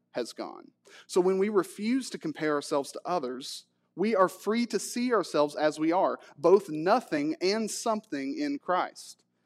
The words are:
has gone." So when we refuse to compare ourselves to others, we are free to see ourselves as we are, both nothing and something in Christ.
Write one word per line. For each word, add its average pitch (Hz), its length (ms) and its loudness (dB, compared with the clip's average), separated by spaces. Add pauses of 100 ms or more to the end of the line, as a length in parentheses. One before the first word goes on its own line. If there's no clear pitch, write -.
(120)
has 120 200 -6
gone." - 400 -12 (360)
So - 120 2
when 185 180 4
we 196 120 2
refuse 214 640 0
to 202 60 -10
compare 156 360 -2
ourselves 143 400 -2
to - 100 -12
others, 131 600 -6 (340)
we 214 160 2
are 185 140 6
free 226 380 0
to 208 120 -2
see 247 340 -2
ourselves 151 420 2
as 151 220 2
we 160 140 0
are, 165 280 2 (180)
both 180 320 6
nothing 156 720 0
and 202 280 0
something 147 680 -4
in 147 180 -2
Christ. - 640 -4 (220)